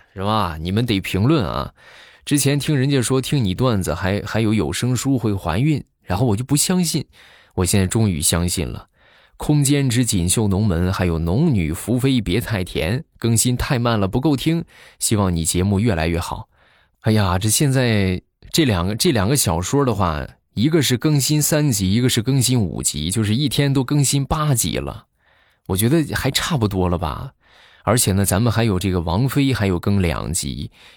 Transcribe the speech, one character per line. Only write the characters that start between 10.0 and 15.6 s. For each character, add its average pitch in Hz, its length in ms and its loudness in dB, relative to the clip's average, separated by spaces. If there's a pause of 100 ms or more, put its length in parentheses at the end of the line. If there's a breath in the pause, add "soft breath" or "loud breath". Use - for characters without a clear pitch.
锦 90 240 0
绣 110 180 0
龙 98 180 2
门， 90 280 0
还 95 140 0
有 82 120 0
农 107 340 0
女 82 200 0
福 113 260 -2
妃 131 220 2
别 104 200 -2
太 95 220 -4
甜， 90 420 -4 (140)
更 117 180 0
新 123 200 0
太 123 240 -2
慢 117 180 0
了 101 80 0
不 101 140 -2
够 147 160 2
听， 160 280 -2 (360 loud breath)
希 - 160 0
望 92 180 2
你 82 100 0
节 87 200 0